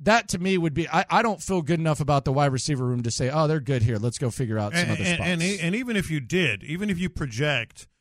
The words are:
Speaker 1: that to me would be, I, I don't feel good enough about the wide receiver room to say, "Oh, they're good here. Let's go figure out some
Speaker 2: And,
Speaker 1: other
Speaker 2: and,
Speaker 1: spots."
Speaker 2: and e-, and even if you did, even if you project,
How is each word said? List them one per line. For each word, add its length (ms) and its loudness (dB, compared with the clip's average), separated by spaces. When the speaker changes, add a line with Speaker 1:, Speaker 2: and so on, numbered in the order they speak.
Speaker 1:
that 280 4
to 100 -4
me 180 2
would 160 0
be, 160 -2
I, 200 2
I 120 4
don't 200 0
feel 200 -2
good 180 0
enough 200 2
about 240 2
the 80 0
wide 220 4
receiver 320 -2
room 180 0
to 80 -2
say, 180 0
"Oh, 180 2
they're 120 2
good 220 0
here. 160 2
Let's 200 -2
go 120 -2
figure 280 -2
out 160 0
some 100 2
Speaker 2:
And, 80 0
Speaker 1:
other 120 -2
Speaker 2:
and, 120 0
Speaker 1:
spots." 140 -2
Speaker 2:
and 140 0
e-, 180 -2
and 140 -2
even 220 -2
if 120 -2
you 120 -2
did, 420 0
even 260 -6
if 80 0
you 120 -2
project, 800 -4